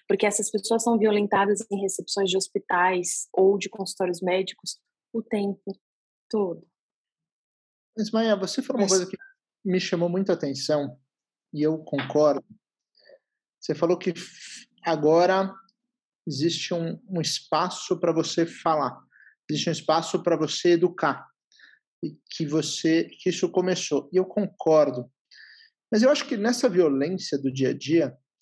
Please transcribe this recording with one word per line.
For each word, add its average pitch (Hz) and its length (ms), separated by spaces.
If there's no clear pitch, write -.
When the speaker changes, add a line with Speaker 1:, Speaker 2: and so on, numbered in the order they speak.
Speaker 1:
porque 202 180
essas 208 240
pessoas 220 320
são 233 160
violentadas 208 720
em 202 100
recepções 196 480
de 180 80
hospitais 185 960
ou 190 240
de 190 120
consultórios 180 520
médicos 185 600
o 226 100
tempo 202 560
todo. 180 380
Speaker 2:
Mas, 214 160
Maia, 226 240
você 190 280
falou - 180
uma 202 40
Speaker 1:
Mas 190 80
Speaker 2:
coisa 185 180
que - 80
me 185 160
chamou 175 300
muito 190 240
a - 20
atenção, 143 640
e 151 80
eu 156 240
concordo. 147 580
Você - 140
falou 170 240
que 175 140
f-, - 540
agora 180 720
existe 160 460
um, 165 340
um 185 140
espaço 170 800
pra 170 100
você 160 360
falar, 156 520
existe 151 220
um 165 40
espaço 160 500
pra 165 160
você 156 320
educar, 170 580
e 151 140
que - 160
você, 160 580
que - 240
isso 170 220
começou. 180 600
E 175 60
eu 185 80
concordo. 156 880
Mas 214 100
eu 262 80
acho 294 160
que 233 120
nessa 240 320
violência 165 640
do 135 160
dia 131 160
a 123 60
dia, 147 420